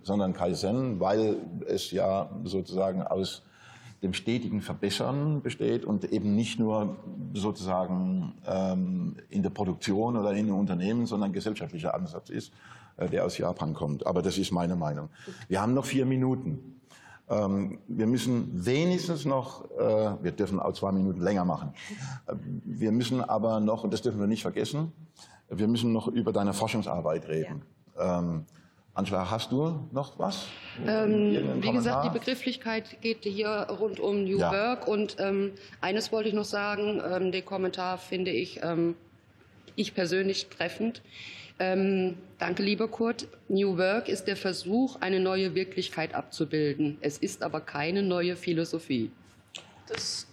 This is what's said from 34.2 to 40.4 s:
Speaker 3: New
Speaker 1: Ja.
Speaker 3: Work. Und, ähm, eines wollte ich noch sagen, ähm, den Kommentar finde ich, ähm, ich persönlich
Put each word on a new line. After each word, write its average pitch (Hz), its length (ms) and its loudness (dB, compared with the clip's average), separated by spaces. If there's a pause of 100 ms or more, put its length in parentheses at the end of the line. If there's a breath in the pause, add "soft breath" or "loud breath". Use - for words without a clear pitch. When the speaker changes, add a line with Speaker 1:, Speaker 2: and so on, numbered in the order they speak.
Speaker 3:
New 190 160 2
Speaker 1:
Ja. 175 120 4
Speaker 3:
Work. 226 360 2
Und, 208 320 0
ähm, 196 320 2 (300 loud breath)
eines 202 300 0
wollte 220 180 0
ich 202 40 -2
noch 208 120 0
sagen, 208 600 -2
ähm, 185 240 0
den 185 140 -4
Kommentar 185 540 -2
finde 185 320 -2
ich, - 320 -2
ähm, 170 320 2 (800)
ich - 180 -2
persönlich 190 560 0